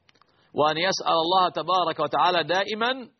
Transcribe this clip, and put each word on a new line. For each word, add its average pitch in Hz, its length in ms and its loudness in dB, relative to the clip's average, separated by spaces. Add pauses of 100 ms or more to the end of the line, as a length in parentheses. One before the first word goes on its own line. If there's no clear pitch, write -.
(540)
وأن 151 240 2
يسأل 185 340 0
الله 170 380 2
تبارك 165 500 -2
وتعالى 160 440 2
دائماً 202 480 -2 (280)